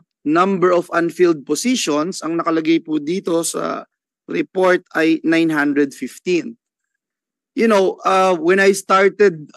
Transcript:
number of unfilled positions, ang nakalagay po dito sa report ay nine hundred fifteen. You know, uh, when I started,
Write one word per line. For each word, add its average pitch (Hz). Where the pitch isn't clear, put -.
number 180
of 170
unfilled 165
positions, 151
ang 160
nakalagay 160
po 156
dito 170
sa -
report 180
ay 160
nine 165
hundred 143
fifteen. 135
You 226
know, 196
uh, 190
when 180
I 196
started, 190